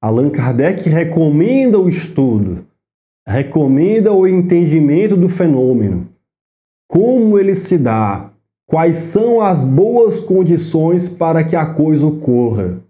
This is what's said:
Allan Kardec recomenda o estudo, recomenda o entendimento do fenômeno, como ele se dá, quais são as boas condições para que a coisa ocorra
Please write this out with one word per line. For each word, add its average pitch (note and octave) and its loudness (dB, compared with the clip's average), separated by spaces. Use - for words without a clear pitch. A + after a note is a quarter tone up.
Allan A#2 0
Kardec C#3+ -2
recomenda E3+ 0
o F#3 2
estudo, A2+ -2
recomenda D3+ 0
o F#3 4
entendimento F3 2
do F3+ 2
fenômeno, B2+ 0
como A3 2
ele G3 0
se F#3 -2
dá, A2 -2
quais D#3+ 0
são A3+ 0
as F3+ 0
boas G3+ 2
condições E3+ 0
para D#3+ -2
que D#3+ -4
a D#3+ -2
coisa D3+ 0
ocorra A#2+ -2